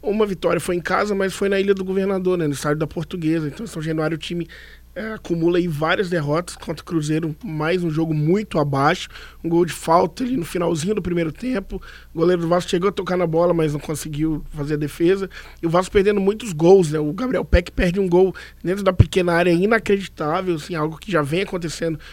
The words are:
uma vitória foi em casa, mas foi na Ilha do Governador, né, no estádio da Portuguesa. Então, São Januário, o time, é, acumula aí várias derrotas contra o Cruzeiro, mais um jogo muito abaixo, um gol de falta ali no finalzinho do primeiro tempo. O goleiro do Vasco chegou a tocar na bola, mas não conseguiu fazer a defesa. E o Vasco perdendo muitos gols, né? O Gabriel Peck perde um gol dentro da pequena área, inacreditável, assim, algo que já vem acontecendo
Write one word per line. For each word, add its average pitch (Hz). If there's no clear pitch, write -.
uma 214
vitória 175
foi 180
em 175
casa, 202
mas 190
foi 196
na 196
Ilha 196
do 190
Governador, 190
né, 165
no 143
estádio 147
da 156
Portuguesa. 160
Então, 208
São 165
Januário, 160
o 151
time, 175
é, 220
acumula 170
aí 180
várias 170
derrotas 156
contra -
o -
Cruzeiro, 156
mais 165
um 170
jogo 160
muito 170
abaixo, 147
um 165
gol 170
de 165
falta 180
ali 254
no 170
finalzinho 170
do 196
primeiro 170
tempo. 233
O -
goleiro 175
do 165
Vasco 175
chegou 185
a -
tocar 180
na 180
bola, 170
mas 156
não 147
conseguiu 156
fazer 151
a 151
defesa. 170
E 165
o -
Vasco 180
perdendo 208
muitos 214
gols, 170
né? 156
O 151
Gabriel 190
Peck 180
perde 185
um 190
gol 180
dentro 196
da 185
pequena 175
área, 175
inacreditável, 185
assim, 156
algo 160
que -
já 160
vem 156
acontecendo 165